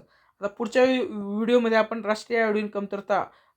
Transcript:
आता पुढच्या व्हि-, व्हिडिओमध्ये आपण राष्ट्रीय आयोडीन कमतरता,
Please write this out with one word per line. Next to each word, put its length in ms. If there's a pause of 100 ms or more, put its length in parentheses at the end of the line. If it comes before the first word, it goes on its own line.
(400)
आता 80
पुढच्या 360
व्हि-, 260
व्हिडिओमध्ये 680
आपण 280
राष्ट्रीय 340
आयोडीन 280
कमतरता, 580 (320)